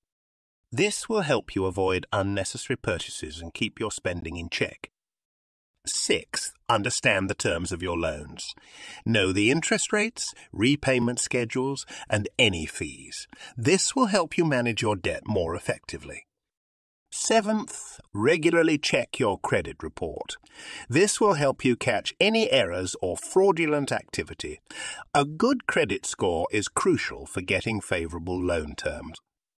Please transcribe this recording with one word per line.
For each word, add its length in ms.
This 360
will 140
help 320
you 120
avoid 460
unnecessary 640
purchases 640
and 140
keep 260
your 120
spending 440
in 140
check. 400
Sixth, 680
understand 640
the 60
terms 360
of 120
your 140
loans. 580
Know 260
the 200
interest 420
rates, 400
repayment 680
schedules, 640
and 180
any 260
fees. 640
This 400
will 120
help 320
you 60
manage 360
your 140
debt 320
more 260
effectively. 720
Seventh, 840
regularly 680
check 400
your 180
credit 460
report. 520
This 320
will 120
help 300
you 120
catch 440
any 300
errors 540
or 140
fraudulent 760
activity. 680
A 100
good 440
credit 400
score 440
is 160
crucial 600
for 140
getting 400
favorable 600
loan 320
terms. 460